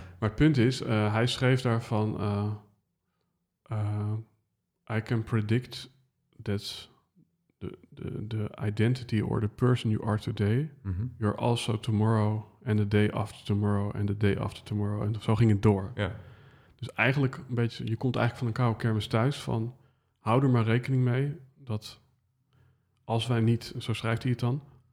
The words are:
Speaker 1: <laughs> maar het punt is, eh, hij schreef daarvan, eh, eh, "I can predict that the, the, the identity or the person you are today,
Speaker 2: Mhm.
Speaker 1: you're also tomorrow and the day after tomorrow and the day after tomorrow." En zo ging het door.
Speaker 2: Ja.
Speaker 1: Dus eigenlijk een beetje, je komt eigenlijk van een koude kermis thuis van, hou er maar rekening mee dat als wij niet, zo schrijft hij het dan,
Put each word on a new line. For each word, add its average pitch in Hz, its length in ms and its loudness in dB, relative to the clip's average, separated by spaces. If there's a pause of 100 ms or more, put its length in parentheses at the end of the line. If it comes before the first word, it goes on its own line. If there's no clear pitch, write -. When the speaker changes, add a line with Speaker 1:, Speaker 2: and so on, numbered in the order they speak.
Speaker 1:
<laughs> - 120 -20
maar 107 100 0
het - 60 -4
punt 151 220 4
is, 127 240 4
eh, 107 320 2
hij 113 140 2
schreef 127 340 2
daarvan, 113 580 0
eh, 104 320 0 (1120)
eh, 104 500 -4 (840)
"I 110 40 0
can 113 220 -2
predict 110 680 -2 (500)
that - 480 -8 (680)
the, - 200 -12 (160)
the, - 340 -8
the 107 220 -4 (160)
identity 110 560 0
or 113 180 0
the 107 80 0
person 123 440 2
you - 160 -2
are 107 120 0
today, 110 520 0 (100)
Speaker 2:
Mhm. 98 240 -4 (120)
Speaker 1:
you're 107 200 0
also 117 420 0
tomorrow 107 640 2 (220)
and 107 120 2
the 104 100 2
day 104 240 4
after - 320 -6
tomorrow 101 520 0
and 104 120 -2
the 101 100 -2
day 101 200 2
after - 260 -6
tomorrow." 104 380 -4
En 107 200 -2
zo 110 140 2
ging 113 160 6
het 101 100 2
door. 98 340 4
Speaker 2:
Ja. 98 200 -4 (600)
Speaker 1:
Dus - 180 -12
eigenlijk 131 440 2 (120)
een 123 60 -4
beetje, 117 320 -2
je 113 80 -2
komt 123 200 0
eigenlijk 113 220 0
van 123 100 -4
een 117 160 -2
koude 113 200 0
kermis 110 240 0
thuis 120 340 0
van, 117 340 -4 (440)
hou 123 240 2
er 139 60 4
maar 120 140 4
rekening 123 400 2
mee 135 320 0 (220)
dat 120 420 -10 (1040)
als 113 240 -2
wij 117 140 2
niet, 117 360 2
zo 117 160 -4
schrijft 113 280 -2
hij 127 100 -2
het 120 80 -2
dan, 127 240 -2 (300)